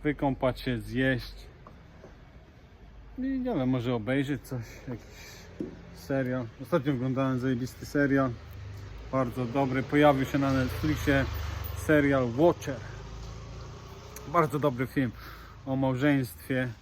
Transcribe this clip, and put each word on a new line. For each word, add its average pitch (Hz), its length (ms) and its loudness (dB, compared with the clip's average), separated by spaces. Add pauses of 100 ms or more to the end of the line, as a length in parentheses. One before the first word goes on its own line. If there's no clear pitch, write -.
Wykąpać 135 560 0
się, 123 200 -2
zjeść 120 540 0 (1800)
i 254 40 -6
nie 254 340 -2
wiem, 127 140 2
może 127 260 2
obejrzeć 131 460 0
coś, 123 220 -8 (240)
jakiś - 280 -12 (800)
serial. 127 500 -2 (160)
Ostatnio 143 320 0
oglądałem 131 460 0
zajebisty 127 460 -2
serial, 135 440 4 (840)
bardzo 127 340 0
dobry, 131 380 2
pojawił 147 420 6
się 147 120 0
na 135 160 4
Netflixie 139 720 2 (600)
serial 139 420 6 (100)
Watcher. 151 380 4 (1600)
Bardzo 156 260 4
dobry 127 280 0
film 127 240 0 (540)
o 135 100 -2
małżeństwie 131 920 2 (120)